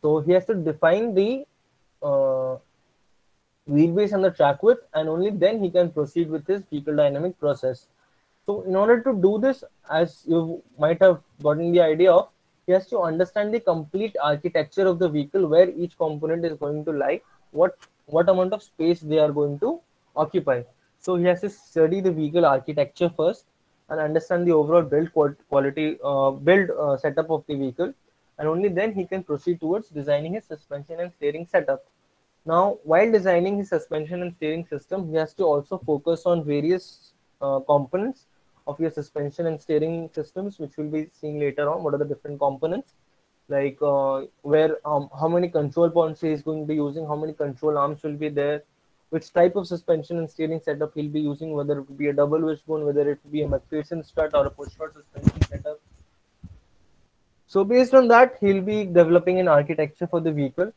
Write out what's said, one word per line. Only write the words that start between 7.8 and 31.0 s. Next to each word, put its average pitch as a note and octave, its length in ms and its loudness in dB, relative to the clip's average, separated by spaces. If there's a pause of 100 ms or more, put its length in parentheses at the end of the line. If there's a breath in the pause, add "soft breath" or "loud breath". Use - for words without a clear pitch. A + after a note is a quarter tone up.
So G3+ 160 -4
in F#3 140 -4
order A3+ 260 4
to C4 180 -2
do G3 200 4
this, C4 240 0 (260)
as E3 380 -2
you E3 340 -2 (160)
might D#3+ 240 2
have F#3 200 6 (200)
gotten D3+ 300 0
the F3 100 6
idea E3 300 6
of, F#3+ 180 4 (380)
he F3+ 60 2
has F#3+ 160 2
to A3 100 -2
understand F3+ 520 -2
the A#3 80 -2
complete F#3+ 600 -4
architecture D3+ 640 -2
of F3 140 0
the F3 100 2
vehicle, D3 380 -2
where F3 240 6
each F3 260 -8
component D#3 480 -4
is D#3+ 80 -4
going D3+ 320 -6
to E3 60 -4
lie, C#3+ 300 -2 (280 soft breath)
what, F3 260 0 (300)
what E3 240 2
amount F#3 240 2
of G#3 80 -8
space E3+ 380 -2
they D#3 180 -2
are D3+ 140 4
going C#3+ 300 -2
to D#4+ 180 -2 (360)
occupy. C#3+ 460 -2 (380)
So F#3 160 -4
he F3 80 0
has F3+ 180 2
to G#3 80 -6
study E3 520 2
the F#3 100 4
vehicle D#3 340 2
architecture C#3+ 720 2
first E3+ 280 0 (440)
and D#3 100 -4
understand D#3+ 480 0
the F3 40 4
overall D#3+ 320 4
build D3+ 300 0
qual-, C#3+ 220 2 (140)
quality, C#3+ 540 0
uh, C#3 260 2
build, E3 400 2
uh, C#3+ 280 -2
setup D#3 340 -2
of D3 160 -2
the D3+ 80 -6
vehicle, C#3 360 -4 (460)
and D3+ 100 -4
only F3+ 220 0
then G3 240 -2
he F#3+ 120 -4
can F#3+ 180 -8
proceed E3 380 -4
towards F#3 280 -4
designing D3 440 -4
his G#3+ 100 -10
suspension D3+ 560 -14
and F3 140 -8